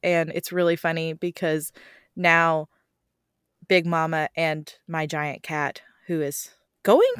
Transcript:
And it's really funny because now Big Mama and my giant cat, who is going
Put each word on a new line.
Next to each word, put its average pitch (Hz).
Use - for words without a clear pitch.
And 165
it's 175
really 175
funny 160
because 160
now 165
Big 180
Mama 160
and 156
my 160
giant 147
cat, 147
who 165
is 147
going 262